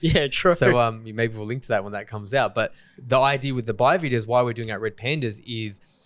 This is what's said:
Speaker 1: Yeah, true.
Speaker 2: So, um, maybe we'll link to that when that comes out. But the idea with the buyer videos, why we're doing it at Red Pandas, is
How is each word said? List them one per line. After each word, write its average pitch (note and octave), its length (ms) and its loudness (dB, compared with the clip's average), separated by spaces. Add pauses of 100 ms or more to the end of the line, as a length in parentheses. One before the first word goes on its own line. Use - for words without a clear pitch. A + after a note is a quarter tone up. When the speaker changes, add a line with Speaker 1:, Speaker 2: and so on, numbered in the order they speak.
Speaker 1:
Yeah, D#3 260 2
true. E3+ 280 2
Speaker 2:
So, B2+ 240 4
um, A2+ 260 0
maybe A2 320 -4
we'll G#2+ 80 -8
link B2+ 160 -6
to - 80 -16
that G2+ 160 0
when G#2 80 -10
that G#2 140 -10
comes G#2 260 -10
out. A#2 200 2
But - 200 -2 (240)
the B2+ 200 0
idea C3+ 360 2
with B2 120 -4
the A2+ 80 -2
buyer C3 240 4
videos, B2 300 -2
why B2 140 4
we're A#2+ 100 0
doing A2+ 160 -8
it G#2+ 60 -6
at G2+ 80 -6
Red A2 160 -6
Pandas, A#2+ 500 -4
is A2 320 -6 (260)